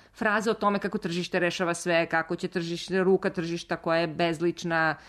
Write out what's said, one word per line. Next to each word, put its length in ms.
fraze 360
o 20
tome 260
kako 180
tržište 420
rešava 340
sve, 320
kako 300
će 120
tržište, 560
ruka 260
tržišta 460
koja 240
je 80
bezlična, 880